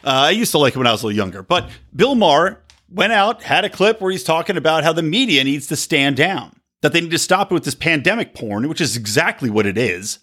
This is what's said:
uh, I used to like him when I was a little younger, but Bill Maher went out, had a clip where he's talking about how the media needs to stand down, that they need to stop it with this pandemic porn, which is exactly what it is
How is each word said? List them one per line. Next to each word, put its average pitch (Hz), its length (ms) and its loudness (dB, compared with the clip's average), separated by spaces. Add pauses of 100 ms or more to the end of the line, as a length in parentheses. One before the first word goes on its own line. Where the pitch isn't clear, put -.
uh, 139 60 -4
I 139 200 2
used 214 220 0
to 156 80 2
like 135 160 4
him 131 60 -2
when 123 60 2
I 117 40 4
was 104 100 -2
a 117 60 -4
little 104 100 -2
younger, 95 240 -4
but 170 300 -2 (240)
Bill 247 180 2
Maher 180 480 2 (260)
went 196 260 -2
out, 208 280 0
had 175 240 0
a 196 40 -4
clip 220 300 0
where 190 120 -2
he's 185 120 -6
talking 170 340 -2
about 156 260 2
how 165 100 2
the 165 80 -2
media 165 420 2
needs 139 240 -2
to 151 80 -4
stand 139 420 0
down, 151 380 -2 (260)
that 151 120 0
they 170 80 2
need 170 80 -6
to 165 80 -2
stop 196 320 0
it 180 60 0
with 156 80 -2
this 143 100 -4
pandemic 165 640 -2
porn, 113 340 -4
which 160 120 -8
is 117 140 -2
exactly 120 540 -2
what 104 160 2
it 98 100 -2
is 104 480 -4